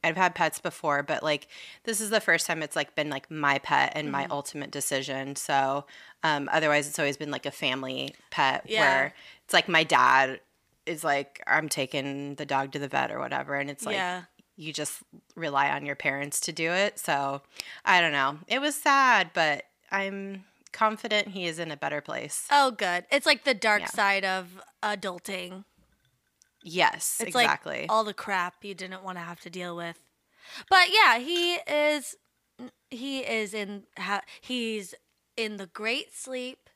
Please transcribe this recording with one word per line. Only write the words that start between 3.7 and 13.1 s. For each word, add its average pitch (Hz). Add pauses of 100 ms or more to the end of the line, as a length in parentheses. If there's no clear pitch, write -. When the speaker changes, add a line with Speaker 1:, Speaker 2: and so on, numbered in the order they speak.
Speaker 1:
and 151
my 139
Speaker 2:
Mm-hmm. 139
Speaker 1:
ultimate 139
decision, 135
so, 139 (380)
um, 147
otherwise 147
it's 147
always 143
been, 147
like, 147
a 139
family 135 (180)
pet 135
Speaker 2:
Yeah. 220
Speaker 1:
where 139 (320)
it's, -
like, 175
my 165
dad 131 (460)
is 160
like, 143
"I'm 156
taking 139
the -
dog 135
to 143
the 139
vet," 135